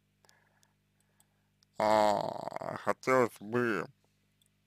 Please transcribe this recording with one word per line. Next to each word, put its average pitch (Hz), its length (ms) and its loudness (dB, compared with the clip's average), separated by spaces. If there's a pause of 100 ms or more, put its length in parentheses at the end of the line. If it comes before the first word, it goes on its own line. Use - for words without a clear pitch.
(1800)
А, - 1000 0
хотелось 123 640 0
бы 110 460 -2 (800)